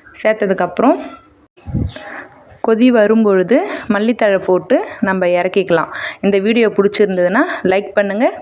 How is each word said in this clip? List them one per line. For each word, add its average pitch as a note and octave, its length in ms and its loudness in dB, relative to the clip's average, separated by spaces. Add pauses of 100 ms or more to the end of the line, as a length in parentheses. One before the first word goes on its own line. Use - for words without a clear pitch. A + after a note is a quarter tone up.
(240)
சேர்த்ததுக்கப்புறம் G#3+ 800 0 (1700)
கொதி A3+ 200 2
வரும்பொழுது A3 800 2 (200)
மல்லித்தழை G#3 580 0
போட்டு F#3 420 0 (120)
நம்ம F#3+ 260 0
இறக்கிக்கலாம். F3 720 0 (260)
இந்த G3 180 2
வீடியோ A3 300 2
பிடிச்சிருந்ததுன்னா G3 720 0 (220)
லைக் F#3+ 300 0
பண்ணுங்க, G#3 480 -2